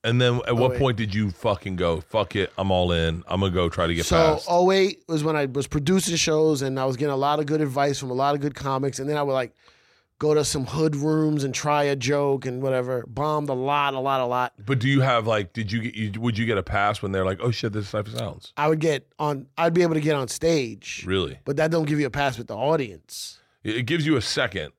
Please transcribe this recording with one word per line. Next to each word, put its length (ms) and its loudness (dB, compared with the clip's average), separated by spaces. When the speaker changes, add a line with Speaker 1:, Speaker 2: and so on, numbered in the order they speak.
Speaker 1:
And 180 2
then 260 4
at 100 2
what 140 4
Speaker 2:
Oh 40 -4
eight. 40 -4
Speaker 1:
point 180 2
did 180 -2
you 160 2
fucking 460 -2
go, 240 2
"Fuck 360 -2
it, 200 0
I'm 140 0
all 220 4
in. 340 0
I'm 140 -2
gonna 120 2
go 160 2
try 180 0
to 80 0
get 120 -2
Speaker 2:
So, 100 2
Speaker 1:
past"? 140 -6
Speaker 2:
oh 220 4
eight 380 2
was 160 -2
when 120 0
I 100 0
was 200 -4
producing 500 0
shows, 460 2
and 160 -4
I 60 0
was 120 0
getting 160 0
a 40 0
lot 240 2
of 60 -2
good 140 0
advice 380 0
from 120 -8
a 40 -4
lot 200 2
of 60 -4
good 140 -2
comics. 440 -4
And 120 -6
then 60 -2
I 60 0
would, 100 -2
like, 200 -2
go 140 2
to 120 4
some 200 -2
hood 320 0
rooms 480 2
and 80 -2
try 320 0
a 120 2
joke 500 0
and 160 -4
whatever. 460 -2
Bombed 420 -2
a 40 0
lot, 400 0
a 60 -4
lot, 200 0
a 60 0
lot. 280 -2
Speaker 1:
But 140 0
do 100 0
you 140 4
have, 240 2
like, 260 0
did 200 -6
you 100 -2
get, 120 -8
you, 260 -4
would 180 0
you 80 0
get 100 2
a 60 0
pass 400 0
when 100 -4
they're 140 0
like, 160 -2
"Oh 80 2
shit, 220 -2
this 140 -4
is 40 -14
Cypher 260 -6
Sounds"? 400 -10
Speaker 2:
I 120 0
would 120 2
get 380 -2
on, 280 -4
I'd 160 2
be 80 4
able 120 2
to 60 0
get 140 0
on 140 -2
stage. 760 -2
Speaker 1:
Really? 400 0
Speaker 2:
But 120 -2
that 160 2
don't 140 2
give 140 0
you 60 2
a 40 -2
pass 280 -2
with 80 -12
the 100 -10
audience. 840 -4
Speaker 1:
It, 140 -2
it 40 -2
gives 240 0
you 100 4
a 60 0
second. 560 -4